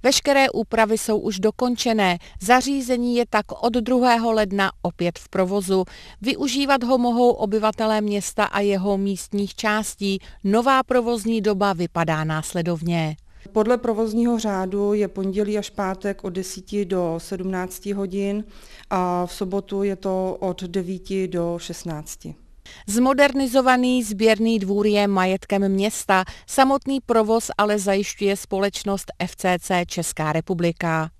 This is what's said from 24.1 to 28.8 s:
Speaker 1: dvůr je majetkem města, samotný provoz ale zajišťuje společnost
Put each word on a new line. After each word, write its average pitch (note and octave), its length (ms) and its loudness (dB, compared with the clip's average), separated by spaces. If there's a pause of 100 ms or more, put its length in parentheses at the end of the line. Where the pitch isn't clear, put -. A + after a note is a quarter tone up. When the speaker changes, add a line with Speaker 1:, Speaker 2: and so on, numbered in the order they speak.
Speaker 1:
dvůr G3+ 280 0
je G#3 220 4
majetkem F#3+ 600 0
města, G3 560 2 (220)
samotný C4+ 600 2
provoz A3+ 520 2
ale G#3 200 2
zajišťuje G3 580 0
společnost G3 840 -4